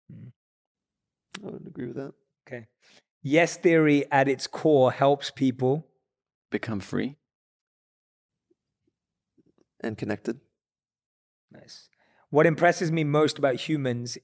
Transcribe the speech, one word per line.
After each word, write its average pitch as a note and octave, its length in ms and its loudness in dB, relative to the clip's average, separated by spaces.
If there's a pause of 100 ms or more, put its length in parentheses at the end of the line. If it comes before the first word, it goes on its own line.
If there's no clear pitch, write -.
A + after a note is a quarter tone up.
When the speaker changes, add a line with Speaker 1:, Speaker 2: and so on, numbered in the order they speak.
(120)
Speaker 1:
Mm. A#2 200 -20 (1120)
Speaker 2:
I - 60 -12
would - 160 -16
agree C3 200 -12
with B2+ 100 -12
that. C3+ 160 -14 (340)
Speaker 1:
Okay. A#2+ 200 -16 (540)
Yes D#3+ 360 0
theory D#3 540 4
at C#3 180 2
its C3+ 180 -4
core C3 440 4
helps C#3 400 0
people C3 540 -2 (640)
Speaker 3:
Become G#2+ 300 -6
free. G#2+ 380 -6 (2750)
Speaker 2:
And A2 160 -8
connected. A2 420 -6 (1120)
Speaker 1:
Nice. - 380 -20 (400)
What D3+ 160 4
impresses E3 460 2
me D#3+ 120 0
most D3 340 2
about C#3 180 0
humans B2 680 -4